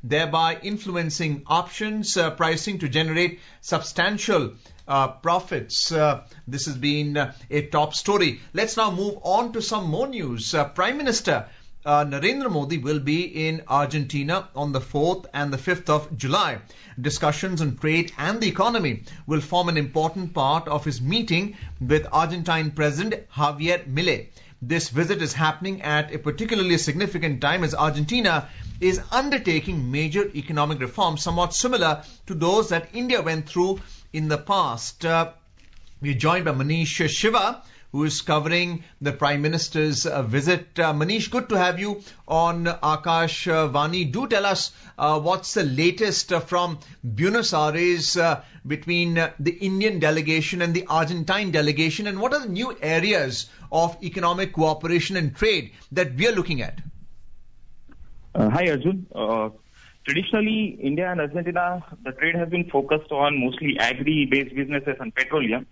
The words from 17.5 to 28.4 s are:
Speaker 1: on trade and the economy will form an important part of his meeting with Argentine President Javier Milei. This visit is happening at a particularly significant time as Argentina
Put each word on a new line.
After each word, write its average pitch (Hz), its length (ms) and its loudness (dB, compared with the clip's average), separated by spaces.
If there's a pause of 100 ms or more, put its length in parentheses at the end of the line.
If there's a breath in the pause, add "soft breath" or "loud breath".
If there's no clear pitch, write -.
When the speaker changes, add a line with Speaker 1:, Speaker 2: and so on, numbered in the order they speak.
Speaker 1:
on 147 160 0
trade 165 420 0
and 196 220 -2
the 220 80 2
economy 196 560 0 (220 loud breath)
will 151 140 0
form 175 280 0
an 165 80 0
important 160 580 -2
part 160 340 0
of 151 160 -2
his 120 160 -4
meeting 190 560 0 (240 loud breath)
with 151 320 4
Argentine 160 600 0
President 151 580 0
Javier 151 560 0
Milei. 143 400 0 (340 soft breath)
This 156 300 -2
visit 170 320 2
is 147 100 -4
happening 160 500 -2
at 151 320 -2
a 151 40 -6
particularly 180 600 0
significant 160 640 -2
time 165 240 2
as 147 100 0
Argentina 156 760 2 (320 loud breath)